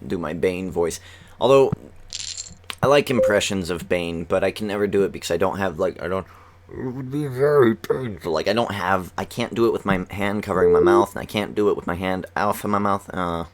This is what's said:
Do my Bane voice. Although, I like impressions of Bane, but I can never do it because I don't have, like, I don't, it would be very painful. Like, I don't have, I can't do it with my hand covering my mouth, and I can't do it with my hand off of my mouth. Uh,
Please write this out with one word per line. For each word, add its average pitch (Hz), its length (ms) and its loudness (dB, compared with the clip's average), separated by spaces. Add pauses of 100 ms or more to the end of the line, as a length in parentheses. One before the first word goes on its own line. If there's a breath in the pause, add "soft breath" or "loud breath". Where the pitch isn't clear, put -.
Do 98 120 -4
my 80 140 -6
Bane 92 380 -2
voice. 85 300 -2 (400 loud breath)
Although, 135 320 6 (1080)
I - 40 0
like 139 240 4
impressions 104 600 2
of 85 180 -6
Bane, 85 360 -2
but 95 200 0
I 95 60 2
can 104 160 -6
never 101 200 -2
do 101 180 2
it 92 80 0
because - 180 -8
I 85 60 0
don't 92 220 0
have, 95 200 -2
like, 90 240 -2
I 80 60 -6
don't, 95 180 -4 (440 loud breath)
it 127 240 -8
would 131 160 -10
be 147 160 -4
very 135 480 4
painful. 110 580 -4
Like, 80 160 0
I 98 40 2
don't 113 200 0
have, 92 460 0
I 95 60 -4
can't - 300 -6
do 113 120 2
it 110 60 4
with - 120 -2
my 92 260 0
hand 101 320 -2
covering 90 300 4
my 90 80 6
mouth, 98 340 6
and - 80 -8
I - 40 -10
can't - 280 -4
do 104 140 2
it 98 80 2
with - 100 -10
my 87 80 -4
hand 92 320 -4 (100)
off 101 280 -2
of 104 60 -2
my 104 80 0
mouth. 98 340 0
Uh, 85 420 -4